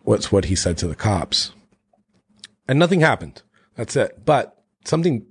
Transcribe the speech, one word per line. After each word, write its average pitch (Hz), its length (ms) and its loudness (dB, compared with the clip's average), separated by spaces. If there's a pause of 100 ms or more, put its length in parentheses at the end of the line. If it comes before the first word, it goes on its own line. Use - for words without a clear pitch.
what's - 280 0
what 98 160 4
he 95 80 -2
said 87 240 -2
to 90 80 -4
the 78 80 -6
cops. - 580 -2 (1160)
And 131 100 2
nothing 175 220 4
happened. 104 420 -2 (320)
That's 113 220 -6
it. 104 280 -2
But 143 320 0 (300)
something 156 440 0